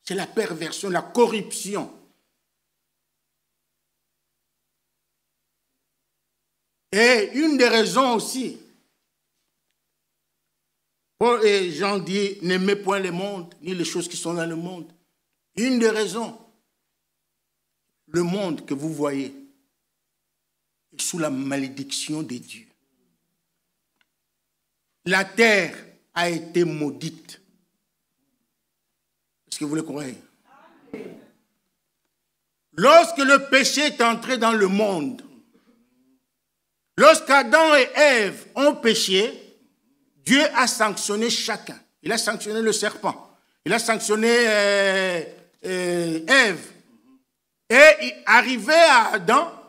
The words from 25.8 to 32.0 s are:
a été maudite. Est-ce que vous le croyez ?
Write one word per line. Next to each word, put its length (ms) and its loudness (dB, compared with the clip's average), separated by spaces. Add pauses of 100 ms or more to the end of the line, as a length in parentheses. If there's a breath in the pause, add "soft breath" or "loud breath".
a 140 -2
été 360 -2
maudite. 760 -8 (2000)
Est-ce 100 -12
que 60 -8
vous 120 -6
le 60 -4
croyez ? 360 -12 (2500)